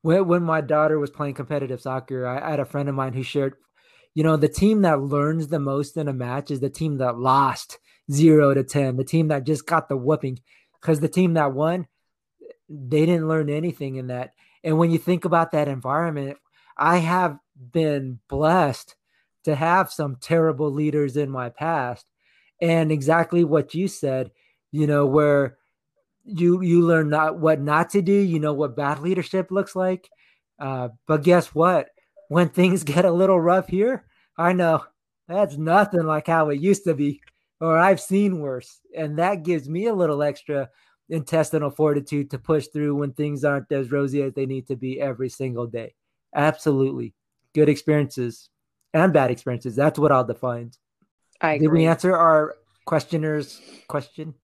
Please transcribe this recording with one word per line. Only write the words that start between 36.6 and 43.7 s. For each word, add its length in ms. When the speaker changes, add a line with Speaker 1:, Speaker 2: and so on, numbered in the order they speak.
Speaker 1:
used 240
to 80
be, 280
or 180
I've 220
seen 400
worse. 400
And 240
that 240
gives 260
me 180
a 60
little 300
extra 460
intestinal 600
fortitude 600
to 80
push 280
through 280
when 160
things 320
aren't 300